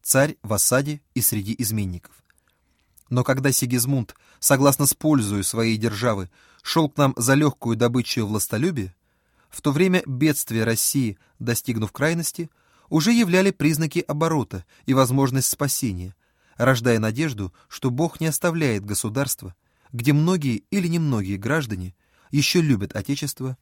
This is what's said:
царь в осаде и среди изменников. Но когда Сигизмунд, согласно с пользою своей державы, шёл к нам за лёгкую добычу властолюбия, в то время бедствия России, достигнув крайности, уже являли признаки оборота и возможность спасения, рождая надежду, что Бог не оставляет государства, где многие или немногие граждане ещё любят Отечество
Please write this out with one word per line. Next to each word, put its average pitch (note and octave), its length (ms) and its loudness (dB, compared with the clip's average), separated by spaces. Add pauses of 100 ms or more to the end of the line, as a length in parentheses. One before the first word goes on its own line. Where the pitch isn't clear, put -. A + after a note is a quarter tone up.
царь C3+ 420 0
в G#2 100 -4
осаде C#3+ 480 0 (120)
и B2 80 -2
среди G#2+ 360 -2
изменников. G2+ 680 -6 (840)
Но B2 140 0
когда C3 280 0
Сигизмунд, B2 640 0 (240)
согласно C#3 460 4
с - 80 2
пользою G#2+ 500 0
своей A2+ 340 0
державы, G#2+ 520 -2 (320)
шёл D#3 280 0
к - 80 -10
нам C#3 200 4
за B2 160 2
лёгкую C3+ 420 2
добычу A#2+ 500 0
властолюбия, G#2+ 680 -4 (540)
в - 120 -16
то D3 100 0
время F3+ 340 2
бедствия C3 580 0
России, A2+ 540 -2 (220)
достигнув A2+ 520 -4
крайности, E3 580 -4 (400)
уже D#3+ 220 2
являли G3 400 4
признаки D#3 480 0
оборота D3+ 680 -2 (200)
и C3 80 2
возможность C3 540 2
спасения, G2 680 -4 (400)
рождая A#2+ 440 2
надежду, A2 540 -4 (140)
что - 240 -4
Бог D3+ 280 -4
не D#3+ 80 0
оставляет D3 580 -2
государства, G#2+ 680 -6 (360)
где B2 220 0
многие D3+ 580 2
или F#3+ 160 0
немногие C3 500 -2
граждане G#2+ 580 -4 (360)
ещё D3 300 2
любят B2+ 340 0
Отечество C3 680 -6